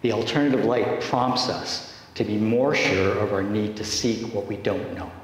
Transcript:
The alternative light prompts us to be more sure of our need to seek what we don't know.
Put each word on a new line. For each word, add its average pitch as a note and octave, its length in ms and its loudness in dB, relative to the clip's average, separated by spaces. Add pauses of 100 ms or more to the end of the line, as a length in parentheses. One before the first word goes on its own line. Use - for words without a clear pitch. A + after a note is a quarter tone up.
The A#2 100 2
alternative B2+ 520 2
light A#2 360 2
prompts B2 480 0
us - 460 -6 (200)
to A2 100 -2
be G#2 120 0
more A#2 380 4
sure F#2+ 440 2
of G2+ 140 0
our G2 100 2
need G#2 340 0
to A2 80 -6
seek A2 500 -2
what G2+ 120 -2
we G#2+ 100 -6
don't F2+ 380 -2
know. F2 160 -10 (140)